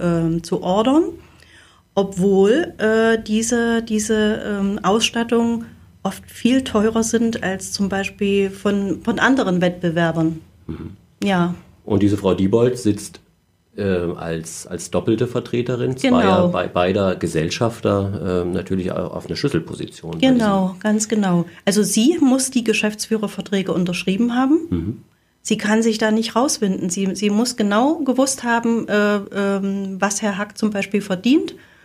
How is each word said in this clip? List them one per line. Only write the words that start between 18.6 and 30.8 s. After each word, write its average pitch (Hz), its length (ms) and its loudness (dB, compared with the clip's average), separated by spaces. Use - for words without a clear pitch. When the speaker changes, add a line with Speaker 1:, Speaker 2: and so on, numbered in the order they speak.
Speaker 2:
au-, 82 160 -4
auf - 180 -10
eine 82 100 -6
Schlüsselposition - 760 -6
bei 117 80 -8
Speaker 1:
Genau, 208 480 2
Speaker 2:
diesem 190 120 -8
Speaker 1:
ganz 214 300 0
genau. 185 360 2
Also 196 160 2
sie 220 400 2
muss 262 300 4
die 233 120 0
Geschäftsführerverträge 214 1120 -2
unterschrieben 190 600 0
haben. 262 240 4
Speaker 2:
Mhm. 92 340 -4
Speaker 1:
Sie - 160 0
kann 214 240 2
sich 226 160 2
da 220 140 2
nicht 220 240 0
rauswinden. 220 560 0
Sie, 190 240 -2
sie 208 160 0
muss 226 240 0
genau 220 440 2
gewusst 262 440 0
haben, 233 440 0
äh, 208 300 2
ähm, 196 640 -2
was 202 220 -2
Herr 202 160 -2
Hack 208 180 -8
zum 214 140 0
Beispiel 202 320 -2